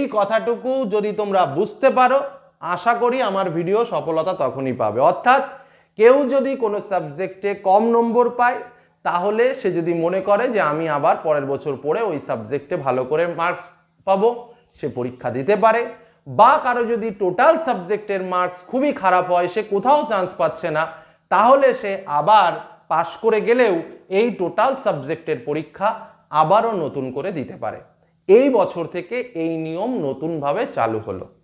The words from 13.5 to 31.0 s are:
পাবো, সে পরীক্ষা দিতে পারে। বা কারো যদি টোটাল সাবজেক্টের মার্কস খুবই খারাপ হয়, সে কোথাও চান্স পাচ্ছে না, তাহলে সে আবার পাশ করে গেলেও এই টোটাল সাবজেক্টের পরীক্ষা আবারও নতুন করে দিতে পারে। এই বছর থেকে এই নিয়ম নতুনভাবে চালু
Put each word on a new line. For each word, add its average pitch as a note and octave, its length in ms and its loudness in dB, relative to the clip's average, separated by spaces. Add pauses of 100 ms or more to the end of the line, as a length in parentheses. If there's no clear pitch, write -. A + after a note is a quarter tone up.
পাবো, G3 220 2 (480)
সে D#3 100 -8 (100)
পরীক্ষা B2 400 -6
দিতে C#3 260 0
পারে। A3+ 180 4 (460)
বা G3+ 240 6 (140)
কারো A#3+ 180 0 (100)
যদি A3+ 160 -4 (120)
টোটাল B3 320 4 (140)
সাবজেক্টের G3+ 540 -4 (120)
মার্কস F3+ 260 -2 (100)
খুবই C4+ 220 0 (100)
খারাপ F3+ 320 4
হয়, F3 200 2
সে G#3+ 80 -4 (120)
কোথাও B3 260 4 (120)
চান্স F#3 180 -2 (100)
পাচ্ছে E3 380 -2
না, D#3+ 60 0 (500)
তাহলে B3+ 340 6 (140)
সে G3+ 100 -4 (280)
আবার F#3 320 4 (400)
পাশ E3 180 0 (140)
করে A3 240 2
গেলেও A#3 280 4 (440)
এই A#3 80 4 (140)
টোটাল G#3+ 300 0 (140)
সাবজেক্টের D#3 640 -4
পরীক্ষা D#3 420 -4 (520)
আবারও G#3+ 300 2 (120)
নতুন C3 220 -6 (100)
করে D3 140 -6 (100)
দিতে - 240 -8
পারে। G#2 160 -8 (500)
এই A#3+ 180 8 (100)
বছর F3+ 260 0 (120)
থেকে F3 220 -8 (260)
এই E3 100 -2 (120)
নিয়ম F3+ 260 -6 (160)
নতুনভাবে D3 540 -4 (140)
চালু A2+ 320 0